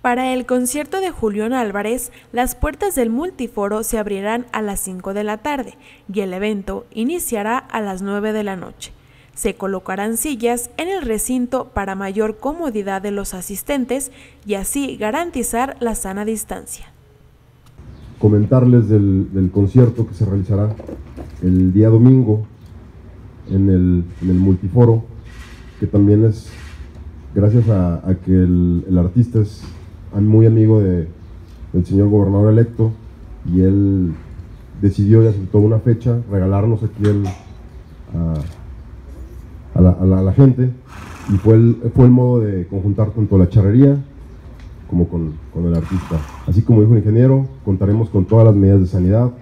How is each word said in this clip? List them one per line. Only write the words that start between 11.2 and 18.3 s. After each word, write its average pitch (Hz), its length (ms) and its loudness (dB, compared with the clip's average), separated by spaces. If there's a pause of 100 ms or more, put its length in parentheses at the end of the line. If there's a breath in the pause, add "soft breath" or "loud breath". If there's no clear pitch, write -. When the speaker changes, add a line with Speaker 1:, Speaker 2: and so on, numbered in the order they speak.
Speaker 1:
para 196 220 -8
mayor 202 420 -6
comodidad 214 640 -6
de 208 80 -8
los 202 240 -8
asistentes 240 760 -6 (340 loud breath)
y 208 80 -6
así 247 420 -6
garantizar 247 840 -6
la 226 160 -4
sana 196 280 -8
distancia. - 640 -10 (1300)
Speaker 2:
Comentarles 113 680 4